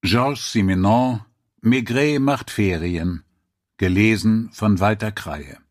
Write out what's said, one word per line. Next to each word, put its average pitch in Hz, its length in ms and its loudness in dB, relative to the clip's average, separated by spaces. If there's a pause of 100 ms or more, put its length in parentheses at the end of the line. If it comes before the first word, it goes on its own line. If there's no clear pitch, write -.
Georges 123 460 -2
Simenon, 107 680 0 (400)
Maigret 131 580 2
macht 139 320 -2
Ferien. 87 720 -2 (540)
Gelesen 107 760 2
von 101 300 0
Walter 104 320 0
Kreie. 73 460 -12 (120)